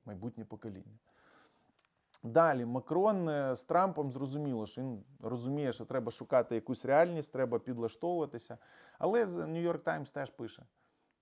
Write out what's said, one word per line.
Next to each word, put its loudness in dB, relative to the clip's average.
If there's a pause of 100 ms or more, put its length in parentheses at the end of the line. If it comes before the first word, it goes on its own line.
майбутнє -10
покоління. -14 (1300)
Далі, 4
Макрон, 2
е, 0
з -8
Трампом 2
зрозуміло, -2
що -8
він -6 (160)
розуміє, -2
що -10
треба -2
шукати 2
якусь -2
реальність, 4
треба 2
підлаштовуватися. -4 (420)
Але 4
з-, -4
New 0
York -2
Times -4
теж -4
пише, -12 (560)